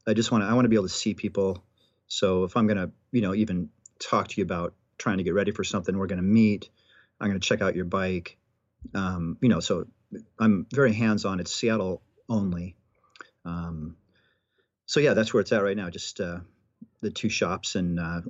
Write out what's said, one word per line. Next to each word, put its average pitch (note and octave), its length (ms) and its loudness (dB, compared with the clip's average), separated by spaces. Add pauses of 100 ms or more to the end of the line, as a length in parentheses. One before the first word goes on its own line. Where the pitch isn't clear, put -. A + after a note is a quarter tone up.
I A2 80 2
just A2+ 180 0
wanna, G#2+ 140 2
I A2+ 80 2
wanna B2 140 6
be A2 80 6
able F#2+ 120 2
to F#2 60 -6
see G2+ 200 -2
people. F#2+ 500 -2 (420)
So F#2 380 0
if F#2 120 -4
I'm A2+ 100 4
gonna, G2 240 0 (220)
you A#2+ 80 4
know, F#2+ 140 0
even G2 360 0 (280)
talk G2 300 -2
to - 120 -6
you - 20 2
about F2 320 -4 (220)
trying G2 220 -2
to F#2+ 40 -2
get E2+ 120 0
ready G2+ 160 2
for G2 140 -4
something, F#2+ 320 -2
we're F#2+ 100 -2
gonna F#2 160 -4
meet, G#2 460 4 (520)
I'm G#2 80 -2
gonna F#2+ 120 -2
check G#2 220 0
out F#2 140 2
your F2+ 80 -2
bike. F#2 520 -2 (580)
Um, F2+ 460 -4
you C3 80 4
know, E2+ 120 4
so F2 260 -2 (520)
I'm G#2+ 340 4
very C3 200 4
hands-on. G#2 480 0
It's - 140 -6
Seattle G2+ 480 -2 (260)
only. F#2 480 -2 (680)
Um, E2 520 -8 (880)
so - 140 2
yeah, C#3+ 140 6
that's A2 200 2
where A2+ 60 6
it's - 120 0
at G#2+ 100 2
right G2+ 140 0
now. F#2 140 -6
Just, - 300 -12
uh, F2 200 -6 (600)
the G#2 100 -4
two - 180 -4
shops F#2 460 -2
and, F2 260 -2
uh, E2+ 300 -4